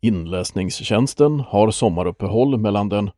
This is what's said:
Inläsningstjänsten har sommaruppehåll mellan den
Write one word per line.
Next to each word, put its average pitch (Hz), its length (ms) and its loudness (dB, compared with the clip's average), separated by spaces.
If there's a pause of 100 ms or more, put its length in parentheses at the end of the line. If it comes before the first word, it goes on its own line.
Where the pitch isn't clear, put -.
Inläsningstjänsten 104 1400 0
har 107 300 2
sommaruppehåll 101 880 0
mellan 104 300 0
den 101 300 -2